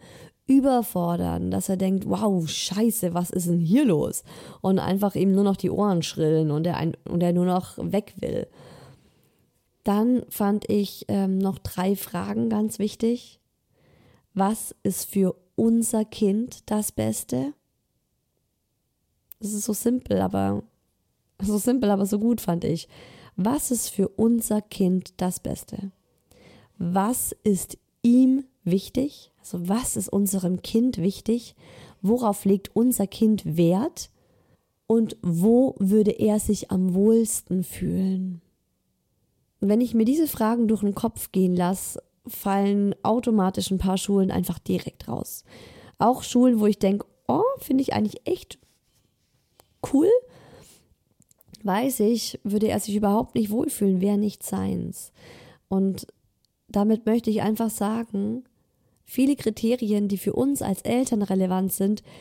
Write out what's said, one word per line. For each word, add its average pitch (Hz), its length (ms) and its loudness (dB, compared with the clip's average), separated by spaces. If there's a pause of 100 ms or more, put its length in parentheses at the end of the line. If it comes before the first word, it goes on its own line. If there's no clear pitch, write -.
(460)
überfordern, 180 1040 2
dass 185 200 -2
er 190 80 0
denkt, 190 280 0
„Wow, 196 400 0
scheiße, 185 680 -2
was 175 160 -2
ist 175 180 -4
denn 175 100 2
hier 196 280 4
los?“ - 360 0 (380)
Und 190 180 2
einfach 196 360 0
ihm 190 180 2
nur 190 100 4
noch 196 140 2
die - 140 -4
Ohren 190 320 0
schrillen 156 480 0
und 156 160 0
er 170 100 -2
ein-, 165 220 -4 (100)
und 175 140 0
er 175 100 2
nur 175 140 2
noch 180 320 -2
weg 185 420 -4
will. - 260 -6 (1400)
Dann 220 460 2
fand 208 400 -2
ich, 208 400 -2
ähm, 196 300 0
noch 196 200 -2
drei 190 380 -2
Fragen 202 540 -4
ganz 214 280 -2
wichtig. 226 600 -4 (960)
Was 196 480 -2
ist - 280 -4
für 190 240 0 (220)
unser 226 480 2
Kind 214 680 -2
das 214 220 -2
Beste? 247 600 -4 (1900)
Das 208 140 -6
ist - 100 -6
so 220 80 -2
simpel, 220 480 0
aber, 196 420 -2 (760)
so 208 160 -2
simpel, 220 340 2
aber 196 140 2
so 202 140 -2
gut, 226 240 0
fand 170 220 -2
ich. 165 240 -4 (480)
Was 240 340 -2
ist 240 180 -4
für 190 200 -2
unser 226 520 0
Kind 185 580 -2
das 185 220 -4
Beste? - 500 -8 (840)
Was 190 580 -2 (100)
ist - 340 0 (240)
ihm 262 420 6 (200)
wichtig? 196 720 -2
Also 175 300 -8
was 240 280 -2
ist 208 120 -6
unserem 185 540 0
Kind 240 360 0
wichtig? 202 560 -2 (480)
Worauf 214 420 0
legt 196 300 2
unser 233 320 2
Kind 196 500 0
Wert? 180 540 0 (800)
Und 226 340 2
wo 220 560 4
würde 202 320 4
er 214 300 2
sich - 320 -2
am 185 220 0
wohlsten 208 680 2
fühlen? 185 760 -4 (1200)
Wenn 208 200 2
ich 233 140 -2
mir 226 120 4
diese 302 200 2
Fragen 233 400 0
durch 208 140 2
den 202 140 0
Kopf - 360 -6
gehen 185 240 2
lasse, 180 480 -2 (240)
fallen 202 760 0
automatisch 208 680 2
ein 190 60 0
paar 190 220 0
Schulen 196 320 2
einfach 180 280 -2
direkt - 500 -6
raus. - 360 -10 (540)
Auch 247 240 2
Schulen, 247 360 4
wo 214 60 2
ich 214 140 4
denk, 202 260 0 (240)
„Oh, 285 140 2 (160)
finde 269 240 0
ich 262 100 -2
eigentlich 214 340 -2
echt - 320 -6 (1300)
cool“, 302 160 4 (1500)
weiß 226 380 -2
ich, 220 420 0
würde 208 260 0
er 208 120 -2
sich 202 160 -4
überhaupt 208 380 0
nicht 214 160 0
wohlfühlen, 208 500 0
wäre 202 160 2
nicht 208 260 -2
seins. 185 720 -6 (560)
Und 190 380 0 (600)
damit 214 380 2
möchte 226 240 0
ich 214 140 0
einfach 220 260 0
sagen, 214 760 -4 (600)
viele 269 320 2
Kriterien, 214 720 0
die 196 80 -2
für 190 160 -2
uns 269 300 0
als 190 180 -2
Eltern 240 400 0
relevant 190 540 0
sind, 202 280 -2 (180)